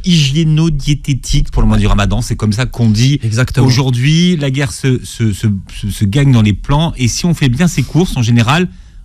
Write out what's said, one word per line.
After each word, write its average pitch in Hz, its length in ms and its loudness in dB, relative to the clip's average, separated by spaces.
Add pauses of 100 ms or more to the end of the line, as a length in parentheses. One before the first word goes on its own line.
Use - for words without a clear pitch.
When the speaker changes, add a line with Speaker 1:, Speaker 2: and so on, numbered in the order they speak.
Speaker 1:
hygiéno-diététiques 151 1500 0
pour 117 120 0
le 110 60 4
mois 107 100 2
du 101 100 2
Ramadan. 101 340 0
C'est 110 140 -6
comme 107 160 0
ça 117 140 -2
qu'on 117 220 0
dit 127 360 2
Speaker 2:
Exactement. 120 420 0
Speaker 1:
aujourd'hui. 139 720 2
La 143 160 -2
guerre 139 200 -4
se, 131 320 -2
se, 110 280 -2
se, 107 160 -2 (320)
se, 101 100 -6
se 107 140 -4
gagne 139 260 2
dans 117 120 4
les 104 100 4
plans. 147 440 -2
Et 123 120 0
si - 180 -2
on 165 80 2
fait 139 140 0
bien 135 180 2
ses 143 160 0
courses, 165 340 0
en 127 60 0
général, 120 460 2 (360)